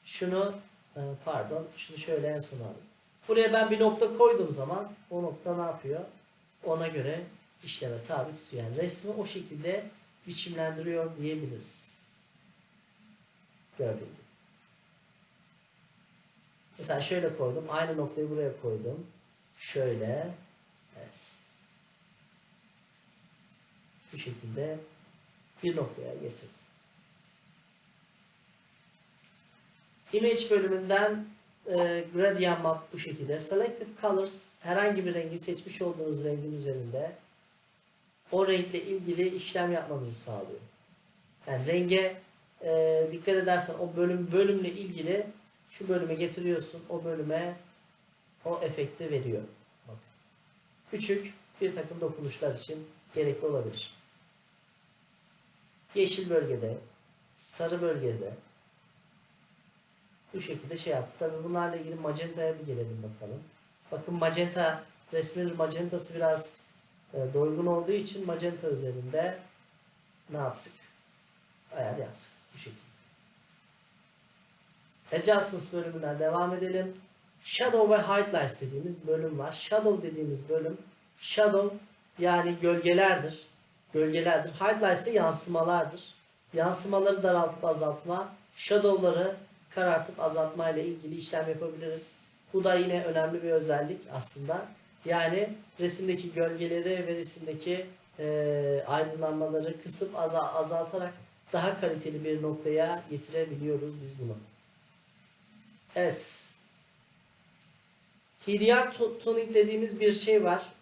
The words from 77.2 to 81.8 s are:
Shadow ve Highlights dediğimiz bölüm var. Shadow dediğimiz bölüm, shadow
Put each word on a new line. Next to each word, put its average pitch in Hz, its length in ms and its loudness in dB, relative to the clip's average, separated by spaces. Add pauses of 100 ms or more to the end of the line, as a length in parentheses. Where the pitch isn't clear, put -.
Shadow 226 520 6
ve 196 60 6
Highlights 175 600 2
dediğimiz 151 460 -6
bölüm 156 320 0
var. 147 120 -6
Shadow 202 600 2
dediğimiz 147 380 -6
bölüm, 160 280 0 (420)
shadow 202 580 4 (420)